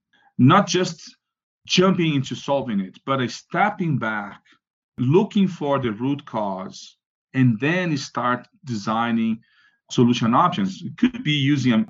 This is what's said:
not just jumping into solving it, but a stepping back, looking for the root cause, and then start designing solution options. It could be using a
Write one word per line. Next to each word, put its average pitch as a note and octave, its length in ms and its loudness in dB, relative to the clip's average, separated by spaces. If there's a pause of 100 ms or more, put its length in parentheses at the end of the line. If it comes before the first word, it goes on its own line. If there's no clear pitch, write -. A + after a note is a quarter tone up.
(380)
not F3 300 6
just - 480 -4 (500)
jumping F3+ 480 2
into C3 220 -2
solving B2 440 -2
it, F#2+ 260 -8
but C3+ 160 -2
a A#2 80 -2
stepping F3 680 -2
back, G#2+ 440 -8 (580)
looking F#3+ 480 2
for C#3+ 320 -2
the A#2+ 140 -2
root C3+ 320 -4
cause, G2 720 -10 (360)
and B2+ 260 2
then D#3+ 380 -2
start B2 500 -4 (180)
designing A2+ 760 -2 (500)
solution A#2+ 420 4
options. C3 500 0
It D#3+ 140 -12
could B3 260 -2
be D3+ 80 -2
using C3+ 420 2
a A2 160 2